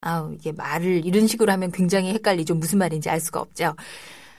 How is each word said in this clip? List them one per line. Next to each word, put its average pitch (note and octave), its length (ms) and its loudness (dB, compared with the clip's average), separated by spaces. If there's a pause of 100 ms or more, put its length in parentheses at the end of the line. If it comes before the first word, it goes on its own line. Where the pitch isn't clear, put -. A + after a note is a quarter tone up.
아우, D#3+ 320 -6
이게 D#3 180 -8
말을 E3 540 -2
이런 G#3 200 4
식으로 A3 260 4
하면 F#3 180 0
굉장히 F#3 420 2
헷갈리죠. F3+ 440 0
무슨 E3+ 240 2
말인지 D#3+ 280 -2
알 D#3+ 100 0
수가 - 220 -6
없죠. E3 360 -4 (640)